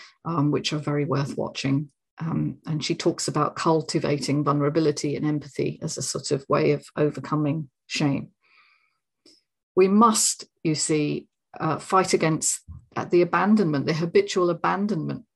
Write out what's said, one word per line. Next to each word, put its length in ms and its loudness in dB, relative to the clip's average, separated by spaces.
um, 280 0
which 200 -2
are 60 -4
very 260 -2
worth 320 -2
watching. 540 -2
Um, 460 -4
and 200 -4
she 100 -2
talks 320 -2
about 300 -2
cultivating 880 0
vulnerability 720 0
and 80 -4
empathy 560 -4
as 160 -6
a 40 -8
sort 300 -6
of 160 -4
way 240 2
of 140 -2
overcoming 720 -2
shame. 420 -2
We 140 6
must, 560 4
you 120 2
see, 520 -2
uh, 180 -2
fight 360 2
against, 480 0
uh, 80 -4
the 180 2
abandonment, 640 2
the 60 0
habitual 560 2
abandonment 760 -2